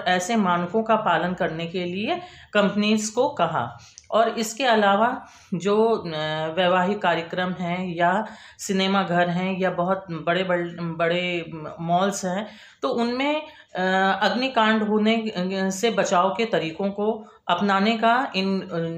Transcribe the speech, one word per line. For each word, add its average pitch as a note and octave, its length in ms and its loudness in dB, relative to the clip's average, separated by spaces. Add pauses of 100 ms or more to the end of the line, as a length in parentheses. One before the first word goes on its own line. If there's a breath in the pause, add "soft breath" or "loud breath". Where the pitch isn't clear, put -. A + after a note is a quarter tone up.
ऐसे A#3+ 280 2
मानकों F3+ 480 2
का A3 120 2
पालन F3+ 380 0
करने E3+ 340 -4
के F3+ 180 -6
लिए A3 360 -4 (320 loud breath)
कंपनीज G#3 560 2
को B3+ 200 0
कहा। D#3 480 -2 (340 loud breath)
और A3 180 4
इसके A3 340 -4
अलावा A3 640 4 (280 loud breath)
जो, G3+ 320 2
अ, G3 240 0 (460)
वैवाहिक F#3 460 2
कार्यक्रम F3 500 0
हैं F3+ 440 -4
या F#3 300 2 (320 loud breath)
सिनेमा F#3+ 460 0
घर F3 260 2
हैं F#3 300 -2
या F#3 100 2
बहुत F3 420 -2
बड़े, E3+ 320 0
बड़े, F3 360 -2
बड़े E3+ 720 -2 (300)
मॉल्स F#3 440 0
हैं, G3 220 -4 (340 loud breath)
तो C4+ 80 -2
उनमें, B3+ 520 -2 (340 loud breath)
अ, F#3 60 -2 (400)
अग्निकांड A3 640 2
होने, G#3+ 320 2
अ, F#3+ 540 -2
से A3+ 220 0
बचाव F#3 380 2
के A3+ 160 -2
तरीकों E3+ 440 -2
को G#3 360 -2 (220 loud breath)
अपनाने G3+ 500 2
का A#3+ 380 2
इन, F#3+ 260 0
अ, - 60 -12 (300)